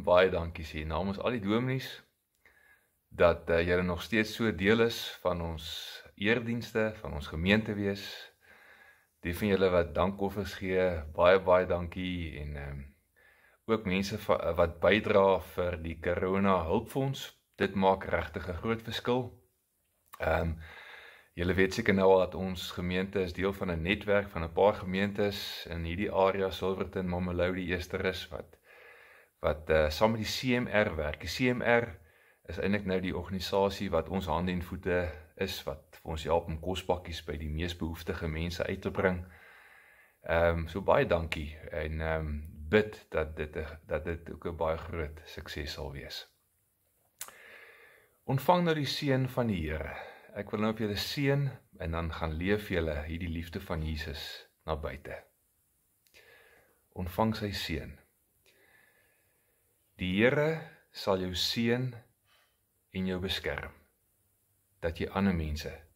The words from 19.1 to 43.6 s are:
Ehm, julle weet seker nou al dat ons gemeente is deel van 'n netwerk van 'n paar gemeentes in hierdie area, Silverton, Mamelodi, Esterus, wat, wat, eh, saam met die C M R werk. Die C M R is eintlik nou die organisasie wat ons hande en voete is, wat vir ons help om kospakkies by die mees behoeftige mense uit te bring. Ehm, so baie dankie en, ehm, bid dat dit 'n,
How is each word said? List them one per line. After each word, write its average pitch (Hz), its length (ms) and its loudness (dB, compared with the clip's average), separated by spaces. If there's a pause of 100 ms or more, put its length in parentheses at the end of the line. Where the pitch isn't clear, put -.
Ehm, 82 340 0 (800)
julle 87 200 0
weet 95 200 4
seker 110 200 2
nou 95 180 6
al 95 60 10
dat 90 160 0
ons 92 360 -6
gemeente 92 500 -2
is 87 120 -2
deel 95 200 0
van 95 180 -6
'n 82 120 -2
netwerk 101 460 2
van 82 140 -6
'n 82 100 -6
paar 98 220 6
gemeentes 101 960 -2
in 85 140 -4
hierdie 92 280 -2
area, 95 380 4
Silverton, 92 580 -2
Mamelodi, 87 640 0
Esterus, 90 560 -2
wat, - 300 -12 (840)
wat, 78 300 0
eh, 78 200 6
saam 110 200 4
met 113 100 0
die 104 60 -2
C - 160 -4 (160)
M 123 80 0
R 104 300 2
werk. 76 240 -4
Die - 80 -8
C - 120 -6 (140)
M 120 80 -4
R 117 360 4 (500)
is 90 100 -6
eintlik 98 260 2
nou 92 160 0
die 87 160 -2
organisasie 95 720 0
wat 82 180 0
ons 90 180 -2
hande 85 260 0
en 87 100 -2
voete 87 500 -2 (240)
is, - 280 -4
wat - 380 -10
vir - 80 -8
ons 78 140 -6
help 82 220 2
om 80 140 -6
kospakkies 87 640 -4
by 76 120 -6
die 78 140 -6
mees 85 260 -4
behoeftige 85 520 -6
mense 82 360 -4
uit 98 180 -4
te 98 80 -4
bring. 92 340 2 (960)
Ehm, 82 440 2
so 98 140 -6
baie 120 260 4
dankie 80 500 -2 (140)
en, 78 300 -4
ehm, 80 400 -2 (280)
bid 104 420 2
dat 80 260 -2
dit 78 200 -8
'n, 80 100 -4 (200)